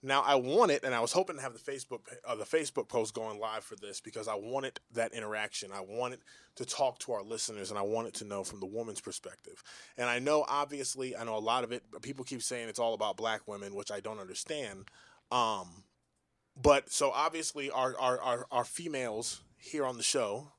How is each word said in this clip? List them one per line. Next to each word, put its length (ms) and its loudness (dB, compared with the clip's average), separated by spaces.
Now, 200 6
I 140 6
want 340 6
it, 140 2
and 100 2
I 60 4
was 120 2
hoping 240 2
to 60 -10
have 120 -6
the 40 -16
Facebook 460 -8
pa-, 120 -16
uh, 40 -2
the 80 -6
Facebook 440 0
post 260 0
going 260 -6
live 240 -4
for 100 -14
this 260 -10
because 280 -8
I 60 0
wanted 440 -4
that 200 -2
interaction. 600 -4
I 80 -8
wanted 400 -4
to 80 -6
talk 360 0
to 120 -4
our 100 -2
listeners, 480 -6
and 80 -2
I 40 2
wanted 320 0
to 100 -8
know 200 -4
from 160 -10
the 60 -6
woman's 340 -6
perspective. 640 -12
And 120 2
I 120 2
know, 260 4
obviously, 680 -2
I 80 -6
know 120 -2
a 20 0
lot 260 2
of 80 -6
it, 180 -8
but 120 -12
people 220 -8
keep 180 -8
saying 260 -4
it's 100 -8
all 160 2
about 220 0
black 320 -2
women, 260 -8
which 160 -6
I 100 -4
don't 200 -8
understand. 680 -6
Um, 520 2
but 320 8
so 180 4
obviously 600 0
our, 280 2
our, 220 4
our, 300 0
our 140 2
females 800 -4
here 300 -2
on 100 -2
the 60 -6
show 560 2